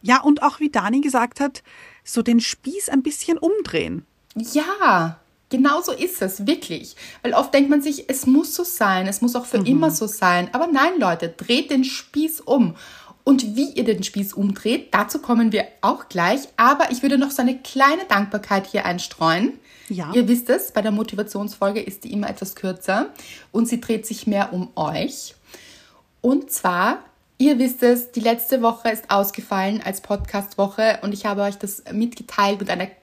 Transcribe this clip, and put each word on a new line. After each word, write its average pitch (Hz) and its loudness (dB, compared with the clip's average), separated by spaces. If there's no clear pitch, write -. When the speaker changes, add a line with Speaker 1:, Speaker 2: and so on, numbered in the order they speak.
Speaker 1:
Ja, 247 4
und 294 4
auch 277 2
wie 302 0
Dani 220 0
gesagt 254 0
hat, 277 -4
so - -4
den 233 4
Spieß - -6
ein 277 2
bisschen 320 -2
umdrehen. 330 -2
Speaker 2:
Ja, 240 0
genau 277 4
so 311 -4
ist 349 -4
es, 196 -4
wirklich. - -6
Weil 247 -2
oft 269 0
denkt 277 6
man 294 4
sich, 285 -6
es - -2
muss 285 4
so 349 -2
sein, 190 0
es 196 -4
muss 240 0
auch 240 -6
für 220 0
Speaker 1:
Mhm. 190 0
Speaker 2:
immer 285 4
so 214 -4
sein. 180 2
Aber 294 0
nein, 330 2
Leute, 170 0
dreht - -2
den 262 4
Spieß - -4
um. 220 2
Und 214 4
wie 262 0
ihr 247 -2
den 196 0
Spieß 196 -6
umdreht, 202 -2
dazu 214 0
kommen 233 2
wir 214 -2
auch - -2
gleich. 185 0
Aber 285 4
ich 247 -4
würde 277 4
noch 277 2
so - -2
eine 254 0
kleine 285 2
Dankbarkeit 202 0
hier - -4
einstreuen. 175 0
Speaker 1:
Ja. 175 -6
Speaker 2:
Ihr 233 6
wisst 240 2
es, 330 0
bei 214 0
der 214 0
Motivationsfolge 208 -4
ist - -14
die - -12
immer 208 -4
etwas - -10
kürzer. 196 -4
Und 233 0
sie 240 -2
dreht - -4
sich - -8
mehr 202 0
um 180 -6
euch. 160 -6
Und 269 0
zwar 185 0
ihr 277 4
wisst 247 0
es, 240 2
die 240 -4
letzte 233 0
Woche 233 0
ist 220 -6
ausgefallen 202 -2
als 190 -8
Podcast-Woche 202 -2
und 202 -4
ich 202 -14
habe 202 -2
euch 202 -2
das - -10
mitgeteilt 208 -2
mit 196 -6
einer 180 -2